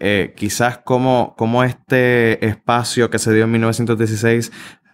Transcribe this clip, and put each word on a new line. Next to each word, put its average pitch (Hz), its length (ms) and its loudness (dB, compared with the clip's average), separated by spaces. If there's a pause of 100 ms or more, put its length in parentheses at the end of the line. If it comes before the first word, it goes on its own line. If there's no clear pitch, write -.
eh, 101 360 -2
quizás 120 420 -2
cómo, 127 600 0
cómo 117 240 0
este 123 800 0
espacio 117 640 0
que 110 120 -2
se 113 120 0
dio 110 120 4
en 113 80 0
mil 117 80 2
novecientos 113 380 0
dieciséis 113 520 0 (440)